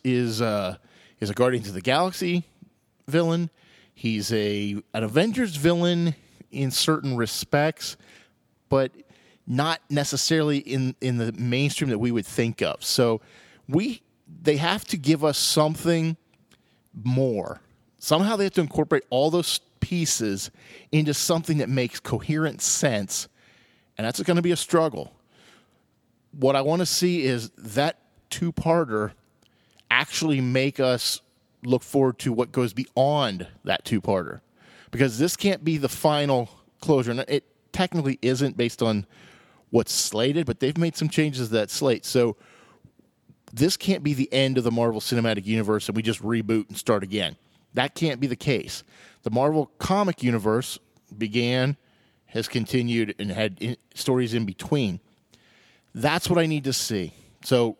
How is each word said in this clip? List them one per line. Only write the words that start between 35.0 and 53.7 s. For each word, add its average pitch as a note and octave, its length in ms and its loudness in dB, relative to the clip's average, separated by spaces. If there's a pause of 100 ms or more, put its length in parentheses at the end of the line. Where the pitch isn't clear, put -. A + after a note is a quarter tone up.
this E3 180 2
can't G3 280 0
be D#3 140 0
the C#3 120 0
final C#3+ 600 2 (300)
closure. B2+ 320 2
And A#2+ 160 -4
it - 160 0 (300)
technically D#3+ 480 0
isn't B2+ 340 0
based A#2+ 260 -2
on G#2+ 240 0 (640)
what's A#2 220 2
slated, C#3 540 -2
but A2+ 140 -4
they've D3 180 -2
made E3 180 0
some D#3 140 -2
changes C3 400 -2
to A2 60 -2
that G#2+ 140 0
slate. C3 360 0
So A#2+ 320 2 (1160)
this C#3+ 240 2
can't - 280 -2
be D3 100 0
the C3 180 -2
end C3 260 2
of A#2+ 60 2
the A#2 80 0
Marvel A#2 300 0
Cinematic A2+ 440 0
Universe G#2+ 440 0
and G2+ 60 -4
we A2+ 60 0
just A2 200 -2
reboot A2 480 -2
and G2+ 80 -14
start G#2 260 0
again. F#2+ 320 -4 (380)
That B2+ 200 -2
can't D3 260 -2
be C#3 80 0
the A#2 80 -6
case. - 480 -4 (400)
The A2+ 60 -6
Marvel C#3 400 2 (100)
comic F#3 440 0
universe A2+ 560 0 (360)
began, A#2+ 640 0 (500)
has A2+ 200 -4
continued, A#2 720 0
and G2+ 120 -4
had G2+ 280 -2
in-, A#2 180 -4 (160)